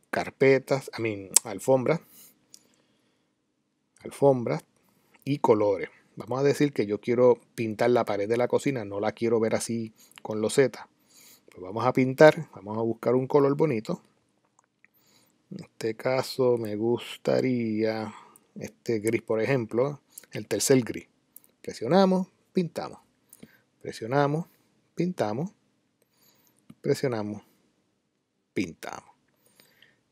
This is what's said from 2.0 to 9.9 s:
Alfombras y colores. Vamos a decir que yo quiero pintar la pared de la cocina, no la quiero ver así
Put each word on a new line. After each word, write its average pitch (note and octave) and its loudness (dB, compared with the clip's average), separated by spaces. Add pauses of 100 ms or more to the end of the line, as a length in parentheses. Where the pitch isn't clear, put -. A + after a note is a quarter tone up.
Alfombras C3 0 (600)
y C#3+ -2
colores. G#2 2 (280)
Vamos B2 -6
a C#3 0
decir C#3+ 2
que G#2+ -2
yo G#2 -4
quiero A#2+ 4 (160)
pintar A2+ 0
la A#2 4
pared G2+ -4
de A#2 0
la B2 0
cocina, B2 -2
no G2+ -8
la G#2+ -2
quiero A2+ 0
ver A2+ 0
así A2+ -6 (300)